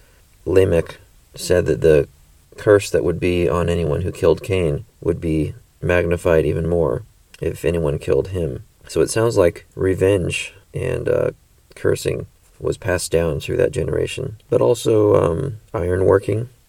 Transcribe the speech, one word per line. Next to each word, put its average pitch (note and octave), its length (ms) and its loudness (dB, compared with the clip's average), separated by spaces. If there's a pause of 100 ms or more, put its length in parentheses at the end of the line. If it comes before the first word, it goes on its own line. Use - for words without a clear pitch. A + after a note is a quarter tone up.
(440)
Lamech F2+ 540 2 (380)
said F2 300 0
that D#2 140 0
the D2+ 280 4 (500)
curse G#2 320 4
that B1 120 0
would E2 160 -2
be F2 300 0
on E2+ 220 0
anyone E2+ 320 -2
who F#2 100 -6
killed E2 300 0
Cain E2+ 420 -2 (160)
would E2+ 220 -2
be D#2 320 -2 (260)
magnified F2 640 2
even E2 240 -2
more E2 340 0 (380)
if - 240 -6
anyone D2+ 340 0
killed - 300 0
him. E2 340 -6 (240)
So - 140 -2
it - 80 2
sounds A2+ 300 0
like F2 260 2 (100)
revenge F#2 800 0 (220)
and, - 340 -4
uh, - 220 0 (440)
cursing - 520 -2 (340)
was - 160 -4
passed - 340 -4
down E2 300 0
through F2 160 -6
that E2+ 160 2
generation. E2 640 -4 (140)
But A#2 100 2
also, A2 560 2
um, F#2+ 440 -2 (120)
ironworking F#2+ 760 0 (200)